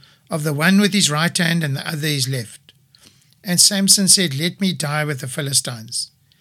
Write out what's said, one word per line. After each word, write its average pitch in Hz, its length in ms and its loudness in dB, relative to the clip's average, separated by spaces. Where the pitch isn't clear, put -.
of 156 140 -4
the 156 80 -2
one 175 300 4
with 196 120 2
his 180 160 2
right 156 280 0
hand 165 260 0
and 139 140 -2
the - 100 -6
other 156 220 -2
his 135 180 -2
left. 127 460 -8
And 175 200 0
Samson 196 480 2
said, 175 240 4
"Let 165 260 -4
me 190 140 0
die 147 320 -2
with 147 160 -4
the 131 80 -8
Philistines." 127 800 -6